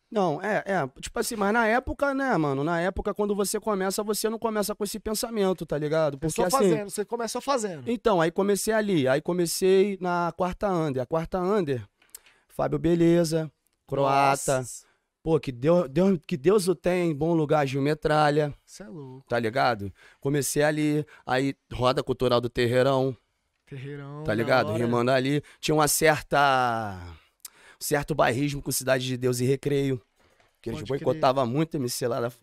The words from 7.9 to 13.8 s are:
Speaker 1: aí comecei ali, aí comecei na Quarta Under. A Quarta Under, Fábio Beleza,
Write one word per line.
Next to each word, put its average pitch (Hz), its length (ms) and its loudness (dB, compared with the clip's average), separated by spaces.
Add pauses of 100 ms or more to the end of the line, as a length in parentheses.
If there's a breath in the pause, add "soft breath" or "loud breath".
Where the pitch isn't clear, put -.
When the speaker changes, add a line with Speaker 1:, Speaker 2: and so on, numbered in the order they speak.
Speaker 1:
aí 165 120 2
comecei 202 420 0
ali, 202 320 2
aí 139 160 2
comecei 190 800 2
na 175 360 -2
Quarta 180 320 -2
Under. 156 360 0
A - 20 -6
Quarta 165 340 -4
Under, 175 480 0 (600 loud breath)
Fábio 143 320 -2
Beleza, 165 720 2 (360)